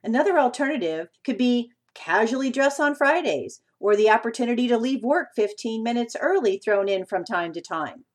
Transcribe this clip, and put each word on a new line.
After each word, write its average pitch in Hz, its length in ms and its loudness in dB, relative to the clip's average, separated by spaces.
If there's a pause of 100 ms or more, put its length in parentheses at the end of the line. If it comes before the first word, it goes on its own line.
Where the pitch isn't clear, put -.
Another 311 340 2
alternative 247 680 -2 (160)
could 240 120 -2
be 240 360 0 (220)
casually 226 540 0
dress 269 300 0
on 294 160 0
Fridays, 277 640 0 (200)
or 208 160 4
the 214 120 4
opportunity 233 600 2
to 233 100 4
leave 240 240 -2
work 285 320 0
fifteen 220 480 -2
minutes 233 380 -2
early 277 440 0
thrown 196 240 0
in 190 160 -2
from 185 200 -4
time 175 300 -4
to 170 60 -8
time. 160 440 -8 (100)